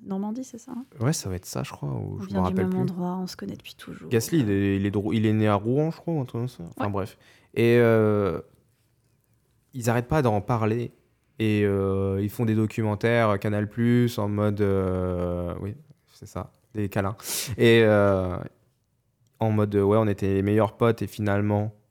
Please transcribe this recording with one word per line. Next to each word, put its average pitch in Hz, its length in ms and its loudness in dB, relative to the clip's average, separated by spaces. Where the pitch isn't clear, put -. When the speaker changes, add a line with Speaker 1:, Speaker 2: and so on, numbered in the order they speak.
Speaker 1:
Normandie, 208 380 -8
c'est 240 160 -16
ça, 254 180 -20
hein ? 247 80 -12
Speaker 2:
Ouais, 127 140 0
ça - 160 -6
va 92 80 -6
être 87 100 -14
ça, 127 160 -8
je - 80 -10
crois, - 180 -12
ou - 280 -8
Speaker 1:
On - 20 -10
Speaker 2:
je 202 60 -10
me 190 60 -12
Speaker 1:
vient 196 100 -2
du 185 60 0
Speaker 2:
rappelle 185 180 0
Speaker 1:
même 185 60 -2
Speaker 2:
plus. 185 100 -2
Speaker 1:
endroit, 180 420 -4
on 185 60 -8
se - 80 -16
connaît 196 180 -12
depuis - 220 -20
toujours. - 320 -18
Speaker 2:
Gasly, 113 320 0
il 107 100 0
est, 98 240 2
il 98 100 0
est 101 60 0
de 104 80 -2
Rou-, 98 140 -2
il 110 120 2
est 110 80 2
né 107 140 2
à 107 80 4
Rouen, 127 380 0
je - 60 -20
crois, 170 160 -6
ou 151 60 -2
un 127 40 -4
truc 117 160 -8
comme 123 80 -6
ça. - 160 -16
Enfin, - 100 -6
Speaker 1:
Ouais. 104 40 -4
Speaker 2:
bref. 98 260 -6
Et, 117 240 4
euh, 107 600 2
ils 120 140 -4
arrêtent 120 200 0
pas 156 140 0
d'en 107 180 2
parler. 113 500 -2
Et, 107 260 2
euh, 98 560 0
ils 104 80 -2
font 117 160 -4
des 110 120 2
documentaires, 110 760 0
euh, 101 60 0
Canal 104 320 -2
Plus, 120 500 2
en 104 100 -2
mode, 104 320 0
euh, 92 1000 -2
oui, 101 160 -8
c'est - 140 -20
ça, - 240 -12
des 104 140 -4
câlins. 98 260 -4
Et, 117 280 8
euh, 101 520 4
en 113 100 2
mode, 104 240 2
euh, 101 80 4
ouais, 101 160 6
on 110 80 4
était 98 280 0
les 98 80 2
meilleurs 104 340 2
potes 113 260 2
et 101 60 -4
finalement 104 640 -2